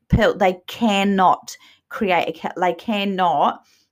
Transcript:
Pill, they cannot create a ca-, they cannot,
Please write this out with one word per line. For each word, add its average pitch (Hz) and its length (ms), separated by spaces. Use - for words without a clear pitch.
Pill, 196 260
they 185 220
cannot 196 880
create 185 420
a - 40
ca-, - 240
they 180 160
cannot, 185 880